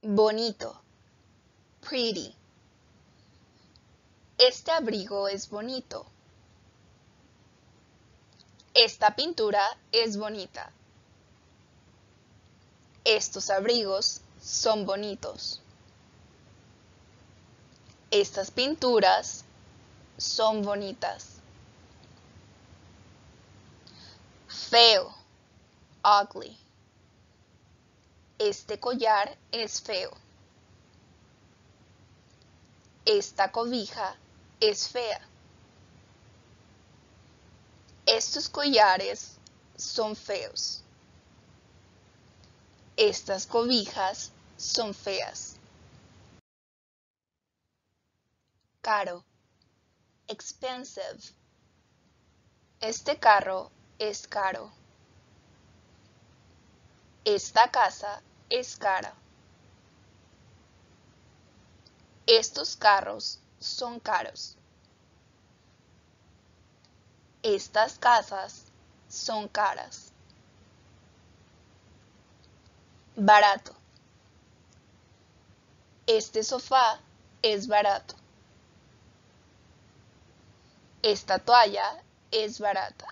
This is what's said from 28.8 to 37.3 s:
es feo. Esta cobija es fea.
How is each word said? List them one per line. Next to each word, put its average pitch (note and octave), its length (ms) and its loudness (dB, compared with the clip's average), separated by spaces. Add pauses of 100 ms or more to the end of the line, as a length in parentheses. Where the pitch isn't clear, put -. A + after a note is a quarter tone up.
es A3+ 300 -8
feo. F#3 300 -6 (3000)
Esta G3+ 480 0
cobija A3+ 640 -6 (460)
es G#3+ 260 0
fea. A#3 320 -6 (2750)